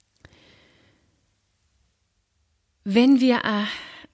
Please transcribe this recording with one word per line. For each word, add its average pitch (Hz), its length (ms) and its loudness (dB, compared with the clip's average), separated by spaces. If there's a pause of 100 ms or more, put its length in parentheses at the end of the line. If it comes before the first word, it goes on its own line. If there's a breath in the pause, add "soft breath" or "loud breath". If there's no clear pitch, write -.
(2750)
Wenn 247 360 2
wir, 247 240 0
äh, 208 220 -4 (480 loud breath)